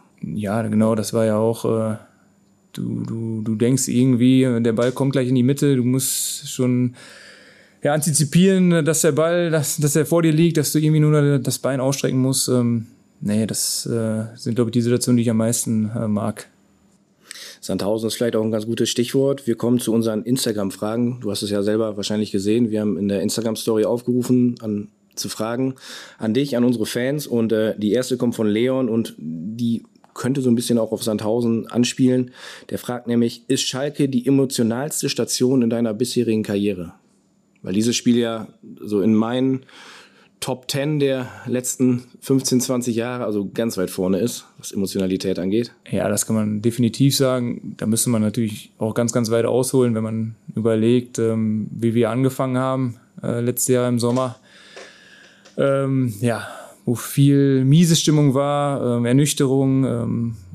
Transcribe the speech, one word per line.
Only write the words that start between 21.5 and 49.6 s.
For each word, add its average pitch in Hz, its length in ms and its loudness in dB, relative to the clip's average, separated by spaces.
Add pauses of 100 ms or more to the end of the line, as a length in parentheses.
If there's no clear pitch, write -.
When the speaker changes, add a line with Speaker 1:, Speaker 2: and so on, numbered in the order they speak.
Speaker 2:
selber 107 360 0
wahrscheinlich 104 340 -2
gesehen. 107 400 0
Wir 107 80 0
haben 104 180 0
in 101 120 -2
der 98 120 0
Instagram-Story 110 600 0
aufgerufen, 123 800 0
an, 104 260 -6 (280)
zu - 120 -8
fragen 120 480 -4 (420)
an 110 160 -2
dich, 139 220 0
an 120 80 2
unsere 120 220 2
Fans. 135 420 -4
Und, 113 240 0
äh, 110 260 0
die 104 140 0
erste 120 240 0
kommt 120 200 0
von 107 120 0
Leon 127 400 0
und 113 300 -2
die 104 640 -4 (300)
könnte 131 280 -2
so 127 80 2
ein 117 60 4
bisschen 120 220 2
auch 110 160 -2
auf 101 100 -4
Sandhausen 113 640 0
anspielen. 127 640 2 (380)
Der 98 100 -6
fragt 123 280 -8
nämlich, 117 420 0
ist 131 140 0
Schalke 143 440 -2
die 127 180 0
emotionalste 135 840 0
Station 127 520 0
in 113 80 2
deiner 117 240 0
bisherigen 113 500 0
Karriere? 101 500 -2 (680)
Weil 92 120 -6
dieses 113 240 0
Spiel 120 200 2
ja 113 300 -2 (340)
so 104 200 0
in 110 120 4
meinen 127 500 0 (760)
Top 127 300 -8
ten 143 300 -2
der 135 280 0 (200)
letzten 123 560 0 (180)
fünfzehn, 131 400 2
zwanzig 123 340 -2
Jahre, 123 300 -4
also 101 280 -2
ganz 117 220 -4
weit 90 140 -2
vorne 95 300 0
ist, 120 260 -4 (120)
was - 140 -16
Emotionalität 95 640 -2
angeht. 101 360 -2 (180)
Speaker 1:
Ja, 95 160 -2
das 104 180 -2
kann 113 120 -2
man 107 240 -2
definitiv 117 520 2
sagen. 127 640 -2
Da - 100 -8
müsste 110 240 0
man 110 120 2
natürlich 107 560 -2
auch 110 160 -2
ganz, 120 180 0
ganz 117 200 0
weit 117 120 4
ausholen, 117 520 2